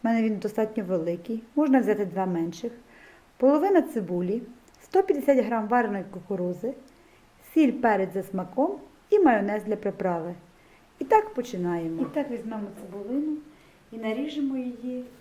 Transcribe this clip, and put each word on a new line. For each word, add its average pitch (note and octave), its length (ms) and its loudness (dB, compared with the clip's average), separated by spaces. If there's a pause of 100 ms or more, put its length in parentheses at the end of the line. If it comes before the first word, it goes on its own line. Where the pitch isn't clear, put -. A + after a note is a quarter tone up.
в - 20 0
мене A3+ 160 2
він G#3+ 160 0
достатньо G#3+ 460 -2
великий, F3 580 -2 (120)
можна C#4 260 6
взяти G#3 240 2
два F#3 220 -2
менших, F3 460 -4 (640)
половина D4+ 460 6
цибулі, F3+ 600 -2 (400)
сто F#4+ 200 2
п'ятдесят C#4 440 4
грам A3 220 -2
вареної G3+ 420 0
кукурузи, F3+ 640 -6 (800)
сіль, D4 180 6
перець F#3+ 420 2
за F#3+ 80 -2
смаком B3+ 540 -2 (340)
і G#4 80 6
майонез G#3+ 460 4
для G#3 120 -2
приправи. F3+ 580 -4 (640)
І - 60 -6
так G#4+ 300 4
починаємо. E3+ 680 -4
І - 20 0
так C#4+ 260 -4
візьмемо A3 360 -8 (140)
цибулину A3+ 560 -4 (560)
і - 40 -12
наріжемо C4 600 -4
її B3 480 -6 (160)